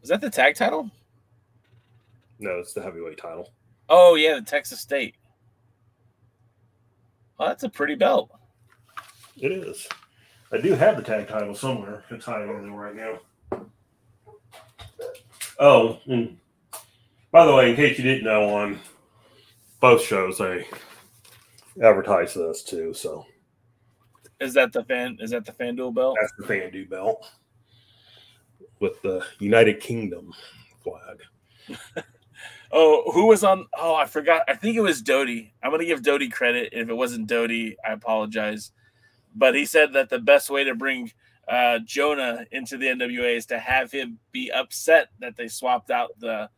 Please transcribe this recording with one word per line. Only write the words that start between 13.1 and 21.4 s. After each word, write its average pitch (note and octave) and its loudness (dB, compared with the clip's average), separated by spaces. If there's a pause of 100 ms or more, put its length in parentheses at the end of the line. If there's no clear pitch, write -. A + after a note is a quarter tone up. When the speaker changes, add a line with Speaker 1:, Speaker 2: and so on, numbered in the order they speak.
Speaker 2:
Oh, A#2 6
and A#2 -4 (960)
by E3 10
the C#3+ 6
way, B2 8
in A#2+ 0
case C#3+ 2
you B2+ -6
didn't C3 0
know, G#2+ 2
on G2+ -4 (1000)
both A#2+ 8
shows F#2+ -2
they F2+ -4 (1160)